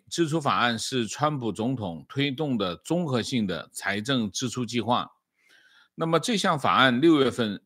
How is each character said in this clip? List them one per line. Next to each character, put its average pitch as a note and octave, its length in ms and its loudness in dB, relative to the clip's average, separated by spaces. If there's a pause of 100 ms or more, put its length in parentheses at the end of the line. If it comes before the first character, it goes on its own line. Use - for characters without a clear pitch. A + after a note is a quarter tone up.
支 E3+ 180 0
出 D#3 140 -2
法 A#2+ 160 2
案 A#2 200 2
是 A#2+ 300 -2
川 D3 320 -2
普 A#2 100 -2
总 A2 240 -2
统 F2 360 -6
推 C#3+ 200 -2
动 C3+ 280 -4
的 F#2 180 -2
综 E3+ 320 -4
合 B2+ 140 0
性 G#2+ 260 -2
的 E2 240 -6
财 G2+ 300 -6
政 A#2 280 -2
支 B2 200 -6
出 B2 160 -6
计 A2+ 160 -4
划。 G#2 280 -2 (840)
那 E3 100 -4
么 E3 140 4
这 G#3+ 180 0
项 F3+ 220 2
法 F#2+ 140 2
案 B2 260 6
六 D#3 220 6
月 B2 100 4
份， G#2 340 -4